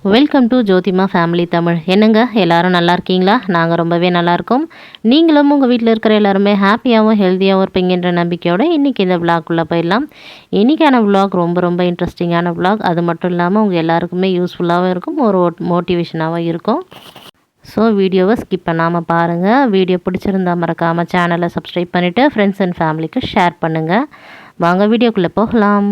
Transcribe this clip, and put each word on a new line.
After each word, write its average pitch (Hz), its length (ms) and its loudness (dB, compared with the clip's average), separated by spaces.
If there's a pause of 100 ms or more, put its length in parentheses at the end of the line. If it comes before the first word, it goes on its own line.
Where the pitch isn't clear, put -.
Welcome 254 420 4
to 247 140 2
ஜோதிமா 190 420 0
ஃபேமிலி 175 440 0
தமிழ். 170 380 0
என்னங்க, 214 340 2 (140)
எல்லாரும் 175 420 2
நல்லா 175 160 2
இருக்கீங்களா? 185 420 0 (120)
நாங்க 165 280 0
ரொம்பவே 170 360 0
நல்லா 175 220 0
இருக்கோம். 233 320 -2 (380)
நீங்களும் 294 480 4
உங்க 277 160 2
வீட்ல 233 240 2
இருக்கிற 220 240 2
எல்லாருமே 202 400 2
ஹாப்பியாவும் 220 680 2
ஹெல்தியாவும் 190 440 2
இருப்பீங்கன்ற 180 480 -2
நம்பிக்கையோட 175 580 -2
இன்னைக்கு 285 360 0
இந்த 180 120 0
vlog-குள்ள 165 520 -2
போயிடலாம். 170 360 -2 (460)
இன்னைக்கான 262 520 2
vlog 196 300 2
ரொம்ப, 175 260 0
ரொம்ப 175 240 0
இன்ட்ரெஸ்டிங்கான 175 680 -2
vlog. 180 280 0
அது 170 200 -2
மட்டும் 170 300 -2
இல்லாம 175 320 0
உங்க 190 200 0
எல்லாருக்குமே 175 460 -2
யூஸ்ஃபுல்லாவும் 180 640 -2
இருக்கும், 311 300 -8
ஒரு 190 160 2 (320)
மோட்டிவேஷனாவும் 170 760 -4
இருக்கும். 175 340 -4 (840)
So, - 180 -4 (120)
வீடியோவை 190 420 0
ஸ்கிப் - 340 -8
பண்ணாம 165 360 -2
பாருங்க. 170 420 0 (200)
வீடியோ 185 380 0
பிடிச்சிருந்தா 185 500 -2
மறக்காம 170 560 -2
சேனலை 175 380 0
சப்ஸ்கிரைப் - 460 -6
பண்ணிட்டு 180 340 0
friends 196 360 -2
and 180 120 -4
ஃபேமிலிக்கு 160 440 -4 (100)
ஷேர் 175 300 0
பண்ணுங்க. 160 320 -2 (640)
வாங்க 175 280 2
வீடியோக்குள்ள 220 480 0
போகலாம். 208 580 0